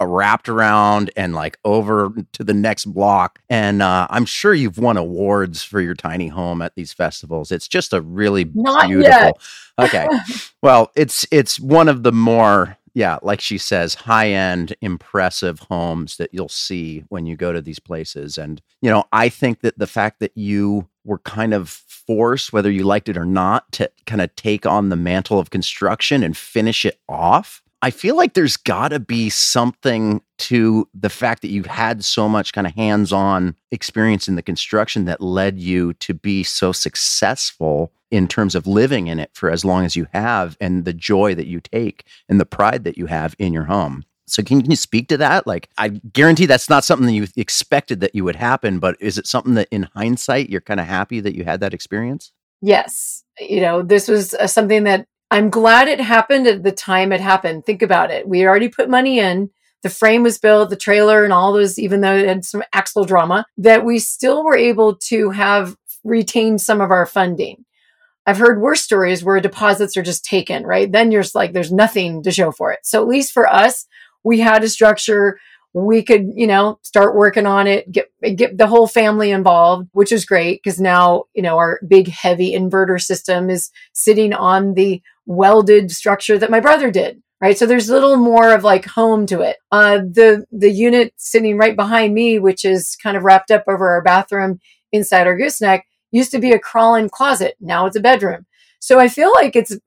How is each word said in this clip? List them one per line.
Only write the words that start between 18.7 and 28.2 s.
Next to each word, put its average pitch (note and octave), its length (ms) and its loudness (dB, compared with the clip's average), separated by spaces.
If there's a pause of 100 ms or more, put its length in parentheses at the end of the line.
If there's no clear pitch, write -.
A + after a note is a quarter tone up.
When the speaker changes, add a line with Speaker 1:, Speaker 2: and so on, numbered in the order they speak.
Speaker 1:
you A#2 120 0
know, G#2+ 200 2
I A2+ 180 2
think A#2+ 320 -4
that A2+ 180 -4
the G2+ 80 -4
fact G#2+ 320 -4
that G#2 160 -8
you G2+ 520 -4 (160)
were G#2 140 -8
kind A2 380 -6
of F2+ 120 -4
forced, - 880 -4
whether G#2 160 0
you F#2+ 140 -2
liked G#2 260 -2
it F2 80 -6
or E2+ 80 -6
not, F#2+ 460 -2
to - 180 -6 (160)
kinda G2+ 220 -4
take - 400 -6
on G2 220 0
the F2+ 60 -2
mantle F2+ 440 -2
of E2+ 100 -6
construction G#2+ 720 -4
and E2 160 -4
finish - 480 -4
it - 140 -4 (100)
off, E2+ 540 -2 (180)
I C3 80 -2
feel A3+ 260 -4
like E4+ 200 0